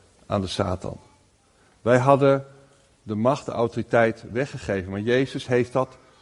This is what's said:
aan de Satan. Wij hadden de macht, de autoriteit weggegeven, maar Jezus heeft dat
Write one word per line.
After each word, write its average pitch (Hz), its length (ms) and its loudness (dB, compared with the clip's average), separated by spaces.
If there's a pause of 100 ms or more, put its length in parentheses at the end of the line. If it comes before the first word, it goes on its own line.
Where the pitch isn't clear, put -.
(260)
aan 101 160 -2
de 92 60 -6
Satan. - 520 -4 (800)
Wij 123 160 4
hadden 139 480 4 (580)
de 107 120 -6
macht, 123 300 0
de 117 60 -8
autoriteit 113 800 0
weggegeven, 101 600 -4
maar 98 80 -6
Jezus 127 480 -2
heeft 123 260 0
dat 131 240 -2 (240)